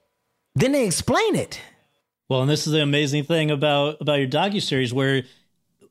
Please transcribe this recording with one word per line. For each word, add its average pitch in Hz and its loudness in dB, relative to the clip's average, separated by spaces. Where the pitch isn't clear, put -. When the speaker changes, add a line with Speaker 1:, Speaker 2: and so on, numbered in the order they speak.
Speaker 1:
Then 254 2
they 269 2
explain 320 0
it. - -6
Speaker 2:
Well, 131 0
and 135 2
this 147 0
is 151 0
the 156 2
amazing 143 0
thing 156 0
about, 147 0
about 143 0
your 135 0
docuseries, 147 -2
where 135 0